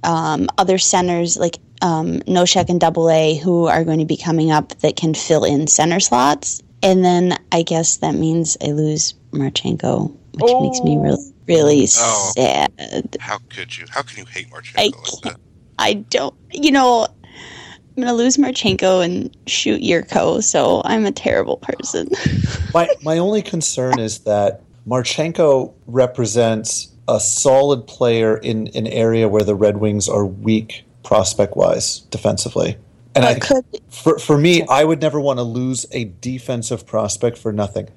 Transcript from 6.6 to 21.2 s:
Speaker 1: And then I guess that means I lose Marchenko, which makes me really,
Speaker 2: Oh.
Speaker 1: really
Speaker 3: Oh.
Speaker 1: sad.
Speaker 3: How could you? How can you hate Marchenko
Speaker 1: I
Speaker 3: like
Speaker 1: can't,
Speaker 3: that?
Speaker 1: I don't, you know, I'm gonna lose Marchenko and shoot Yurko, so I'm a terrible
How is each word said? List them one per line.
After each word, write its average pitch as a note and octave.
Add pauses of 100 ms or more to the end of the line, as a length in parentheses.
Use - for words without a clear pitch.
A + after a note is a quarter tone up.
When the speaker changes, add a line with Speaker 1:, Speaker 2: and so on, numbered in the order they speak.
Speaker 1:
And F#3
then F3+ (140)
I E3+
guess E3
that D#3+
means D#3+
I C#3+
lose D3+ (180)
Marchenko, - (240)
which A#3 (100)
makes -
me D3+
really, C#3+
Speaker 2:
Oh. - (140)
Speaker 1:
really D3+ (100)
Speaker 3:
Oh. G#2
Speaker 1:
sad. C#2
Speaker 3:
How - (120)
could -
you? E2+
How -
can -
you F#2+
hate -
Marchenko -
Speaker 1:
I A2
Speaker 3:
like - (120)
Speaker 1:
can't, -
Speaker 3:
that? - (420)
Speaker 1:
I A2
don't, A3+ (180)
you C#4+
know, B3 (880)
I'm B3+
gonna A#3+
lose B3
Marchenko F#3+
and F3+ (120)
shoot -
Yurko, -
so -
I'm A3
a G3
terrible -